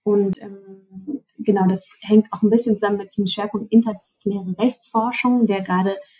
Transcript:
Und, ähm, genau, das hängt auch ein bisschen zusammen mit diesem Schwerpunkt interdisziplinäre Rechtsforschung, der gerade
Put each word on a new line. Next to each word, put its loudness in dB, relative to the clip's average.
Und, 0
ähm, -16
genau, 2
das -2
hängt 4
auch -10
ein 6
bisschen 2
zusammen 0
mit -10
diesem -2
Schwerpunkt -6
interdisziplinäre 0
Rechtsforschung, 0
der 0
gerade 0